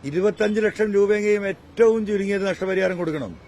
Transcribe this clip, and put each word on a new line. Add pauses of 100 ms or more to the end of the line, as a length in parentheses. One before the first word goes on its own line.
ഇരുപത്തഞ്ച്
ലക്ഷം
രൂപയെങ്കിലും
ഏറ്റവും
ചുരുങ്ങിയത്
നഷ്ടപരിഹാരം
കൊടുക്കണം. (160)